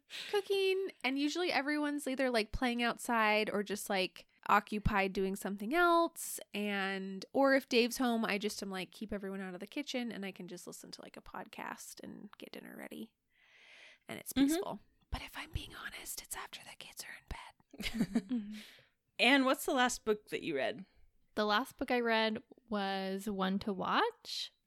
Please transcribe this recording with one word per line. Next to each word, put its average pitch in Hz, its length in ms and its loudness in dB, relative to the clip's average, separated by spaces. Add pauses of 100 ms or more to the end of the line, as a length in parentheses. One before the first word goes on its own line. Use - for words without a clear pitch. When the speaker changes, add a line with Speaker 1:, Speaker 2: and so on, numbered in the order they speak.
(320)
Speaker 1:
cooking, 392 560 2 (160)
and 262 140 2
usually 302 340 2
everyone's 294 560 0
either, 262 220 2
like, 220 220 2
playing 240 300 0
outside 214 720 2
or 208 100 0
just, 196 280 -6
like, 185 360 0 (200)
occupied 202 680 2
doing 196 200 0
something 202 400 -4
else, 339 640 2 (140)
and, 196 800 -2
or 269 220 6
if 269 120 4
Dave's 240 300 4
home, 233 300 2
I 190 100 2
just 208 260 -4
am 202 80 -6
like, 185 200 -6
"Keep 208 200 -12
everyone 196 300 -6
out 185 140 -8
of 180 60 -12
the 202 60 -10
kitchen," 240 460 -4
and 196 100 -8
I 196 100 -6
can 180 160 -12
just 175 180 -12
listen - 240 -14
to, - 100 -14
like, - 160 -18
a - 60 -14
podcast - 800 -12
and - 340 -14
get - 160 -18
dinner - 260 -14
ready, - 300 -12 (1000)
and - 140 -10
it's - 140 -10
Speaker 2:
Mm-hmm. 277 140 6
Speaker 1:
peaceful. 311 320 -2 (300)
But - 120 -6
if - 120 -14
I'm - 200 -10
being - 160 -8 (160)
honest, - 360 -10
it's - 140 -12
after - 260 -12
the - 160 -16
kids - 260 -14
are - 120 -14
in - 140 -20
bed. - 920 -4
Speaker 2:
<laughs> 190 100 -4
Speaker 3:
Mm-hmm. 214 220 -2 (680)
Speaker 2:
Anne, 254 280 8
what's 277 180 2
the 359 80 2
last 254 320 2
book 214 240 0
that - 140 -4
you 160 140 -2
read? 127 280 0 (520)
Speaker 4:
The 214 100 2
last 208 320 0
book 254 120 -4
I 247 100 4
read 220 360 2 (320)
was 196 580 -2
One 190 340 2
to 214 120 -2
Watch. 208 800 0 (140)